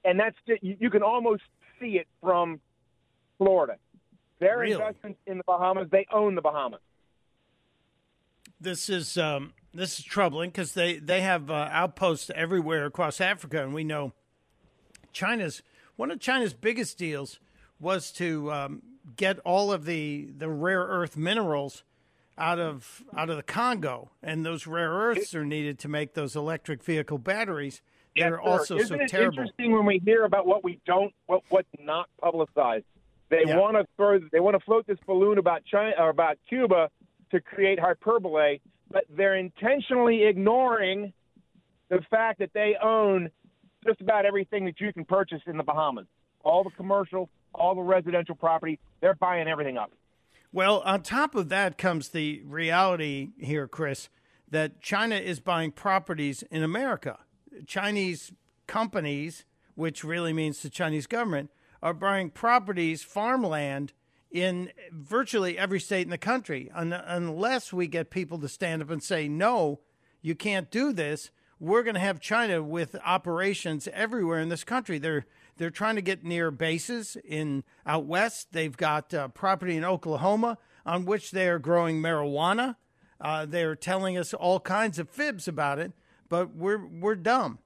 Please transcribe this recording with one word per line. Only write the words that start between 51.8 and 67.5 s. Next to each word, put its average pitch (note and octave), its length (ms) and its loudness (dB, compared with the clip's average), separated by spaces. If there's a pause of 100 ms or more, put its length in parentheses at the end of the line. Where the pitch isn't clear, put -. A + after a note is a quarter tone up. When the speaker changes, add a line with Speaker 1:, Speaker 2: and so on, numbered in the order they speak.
Speaker 2:
the D3+ 360 -4
reality D#3+ 920 0
here, C#3 300 -4
Chris, C#3+ 420 -6 (400)
that D#3 320 -2
China G#3+ 340 -2
is F#3 240 -4
buying D#3+ 320 -2
properties E3 720 -2
in D#3+ 200 -4
America. F3 560 -4 (480)
Chinese G3 640 -4 (360)
companies, E3 800 -4 (280)
which D#3+ 300 -6
really E3 280 -2
means D#3 300 -4
the D3 80 -12
Chinese D#3 380 -4
government, F#3 440 -4 (320)
are E3 100 -2
buying F#3+ 360 -2
properties, F#3 760 0
farmland, D#3 880 -2 (380)
in F3+ 400 -2 (200)
virtually F3+ 640 -2
every F#3+ 220 -2
state F#3+ 220 -2
in E3+ 80 -4
the F3 80 -6
country. G3 560 -4
Un-, E3+ 200 -4
unless F3+ 800 -4